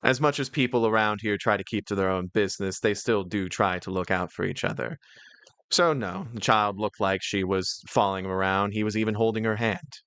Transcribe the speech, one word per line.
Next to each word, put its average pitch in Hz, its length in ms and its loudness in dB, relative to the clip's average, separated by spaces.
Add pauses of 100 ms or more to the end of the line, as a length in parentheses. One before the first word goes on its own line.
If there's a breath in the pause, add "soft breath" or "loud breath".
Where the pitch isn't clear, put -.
As 123 180 2
much 147 180 2
as 135 100 -2
people 123 380 0
around 107 360 2
here 104 160 0
try 107 180 2
to 95 80 -4
keep 101 220 -4
to - 80 -4
their 95 160 2
own 92 220 0
business, 98 480 -2
they 107 140 2
still 104 300 0
do 95 240 -4
try 92 320 0
to 90 100 -12
look 92 200 -2
out 92 220 0
for 95 120 -6
each 95 200 -4
other. - 340 -4 (720 loud breath)
So 175 220 4
no, 98 400 -4
the 120 80 -10
child 104 380 2
looked 104 220 -4
like 98 220 0
she 98 220 -2
was 92 440 -2
following 98 360 2
him 95 60 -6
around. 95 420 2
He 107 120 -2
was 104 120 0
even 110 180 0
holding 110 300 0
her 110 120 0
hand. 107 500 -4